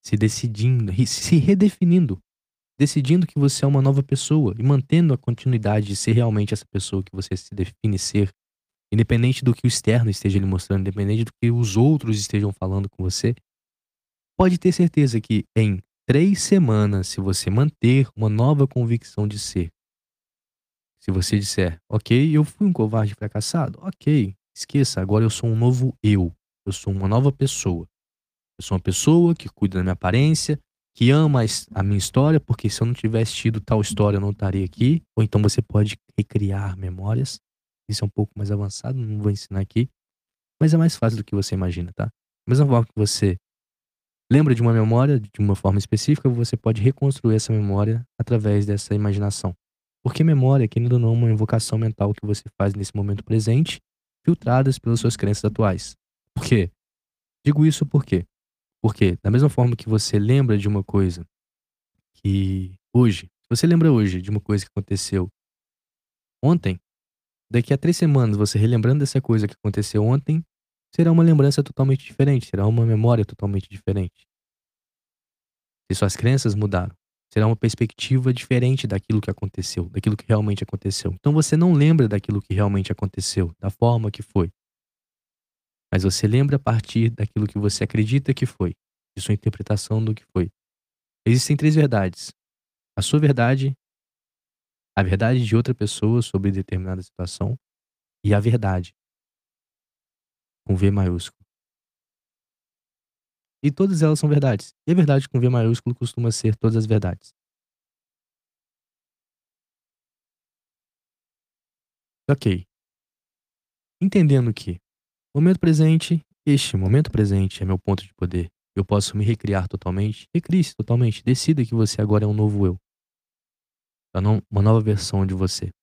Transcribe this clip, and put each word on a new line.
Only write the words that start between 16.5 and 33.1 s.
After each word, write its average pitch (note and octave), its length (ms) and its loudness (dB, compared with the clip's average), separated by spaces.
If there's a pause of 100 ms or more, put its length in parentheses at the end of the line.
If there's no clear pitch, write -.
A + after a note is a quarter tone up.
se - 100 -8
você F#2+ 300 -2
manter B2+ 680 2
uma G#2+ 140 0
nova C3+ 360 2
convicção A#2 640 -4
de G#2 100 -8
ser, F2 360 -6 (1300)
se - 120 -6
você F#2+ 280 0
disser, F#2 500 -4
"Ok, B2+ 420 2
eu D3+ 120 4
fui G3+ 240 -2
um F3+ 60 2
covarde G#2+ 420 -2
fracassado, - 680 -6
ok, D3 540 -2 (200)
esqueça, - 460 -2
agora G#2 240 2
eu A2 40 2
sou A#2 200 -4
um A2+ 60 0
novo B2 480 0
eu, G2 300 2 (320)
eu G2 60 -4
sou G2 220 -6
uma F#2+ 140 -4
nova C3 240 2
pessoa, F#2 580 -4 (720)
eu - 40 -14
sou F#2+ 120 -4
uma F2+ 60 -2
pessoa E3 520 2
que - 160 -8
cuida F#2+ 280 -4
da F2+ 60 -2
minha F#2 100 -2
aparência, C#3+ 680 0 (340)
que A#2+ 180 2
ama D3 300 2
a A2 40 0
his-, - 280 -8
a G2+ 100 -4
minha G2+ 140 0
história, C#3+ 420 2
porque - 300 -4
se - 120 -6
eu A2+ 60 0
não A#2+ 60 -4
tivesse A2+ 420 -2